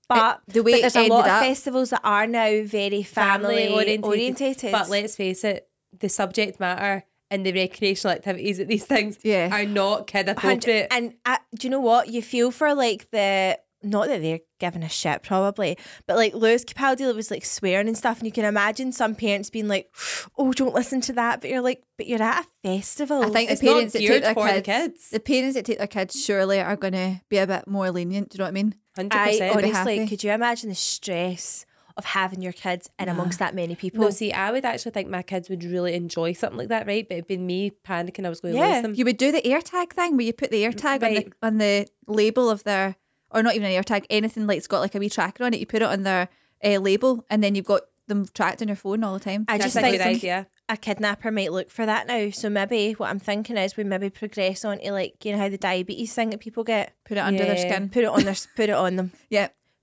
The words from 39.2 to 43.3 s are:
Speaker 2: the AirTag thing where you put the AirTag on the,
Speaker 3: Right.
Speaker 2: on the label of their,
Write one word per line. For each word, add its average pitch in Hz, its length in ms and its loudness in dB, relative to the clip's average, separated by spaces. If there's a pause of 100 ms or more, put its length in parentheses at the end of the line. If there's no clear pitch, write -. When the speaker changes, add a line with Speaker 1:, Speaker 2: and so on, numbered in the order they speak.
Speaker 2:
the 302 120 2
AirTag 339 500 0
thing 349 240 0
where 240 100 2
you 226 60 -2
put - 180 -4
the 208 140 2
AirTag 240 400 -2
on 220 100 2
the, - 20 2
Speaker 3:
Right. 208 160 -4 (100)
Speaker 2:
on 220 160 2
the 202 280 4 (200)
label 220 440 4
of 208 140 -2
their, 190 320 0 (340)